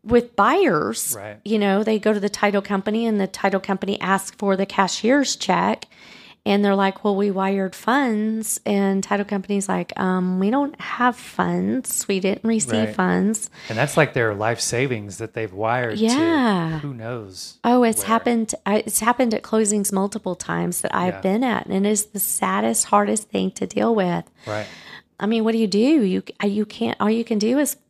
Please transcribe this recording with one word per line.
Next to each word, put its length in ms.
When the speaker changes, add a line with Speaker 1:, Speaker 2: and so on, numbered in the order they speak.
Speaker 1:
with 320
buyers, 800
Speaker 2:
Right. 280
Speaker 1:
you 160
know, 240
they 160
go 120
to 60
the 120
title 320
company 440
and 140
the 80
title 320
company 400
asks 360
for 200
the 100
cashier's 720
check. 500
And 160
they're 120
like, 280
"Well, 140
we 140
wired 440
funds." 920
And 360
title 220
company's 420
like, 320
"Um, 400
we 120
don't 280
have 380
funds. 920
We 140
didn't 260
receive 260
Speaker 2:
Right. 60
Speaker 1:
funds." 540
Speaker 2:
And 80
that's, 180
like, 160
their 220
life 260
savings 560
that 160
they've 180
wired 460
Speaker 1:
Yeah. 760
Speaker 2:
to 40
who 60
knows 720
Speaker 1:
Oh, 180
it's 180
Speaker 2:
where. 80
Speaker 1:
happened. 460
I, 180
it's 160
happened 320
at 100
closings 480
multiple 440
times 480
that 120
I've 200
Speaker 2:
Yeah. 80
Speaker 1:
been 220
at. 200
And 220
it 40
is 140
the 160
saddest, 680
hardest 420
thing 220
to 140
deal 280
with. 300
Speaker 2:
Right. 200
Speaker 1:
I 60
mean, 200
what 80
do 60
you 80
do? 120
You, 440
uh, 40
you 200
can't, 340
all 80
you 160
can 140
do 200
is 200